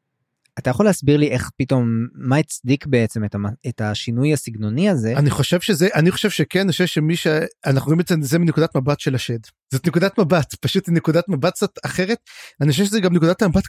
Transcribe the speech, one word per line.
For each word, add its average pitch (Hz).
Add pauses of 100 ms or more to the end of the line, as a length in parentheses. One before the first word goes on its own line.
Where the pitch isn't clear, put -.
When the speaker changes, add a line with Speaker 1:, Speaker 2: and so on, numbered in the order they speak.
(600)
Speaker 1:
אתה -
יכול 160
להסביר 147
לי 147
איך -
פתאום, 120
מה 131
הצדיק 143
בעצם 117
את 104
המ-, 101
את 117
השינוי 120
הסגנוני 117
הזה? 120
Speaker 2:
אני 143
חושב 175
שזה, 180
אני 165
חושב -
שכן, -
אני 196
חושב 180
שמי 160
ש-, - (380)
אנחנו 135
רואים 160
את 175
זה, 175
זה 143
מנקודת 160
מבט 139
של 135
השד. 120 (320)
זאת 135
נקודת 185
מבט, 165
פשוט -
נקודת 165
מבט 165
קצת - (140)
אחרת. 185 (420)
אני 147
חושב 170
שזה 208
גם 180
נקודת 165
המבט 196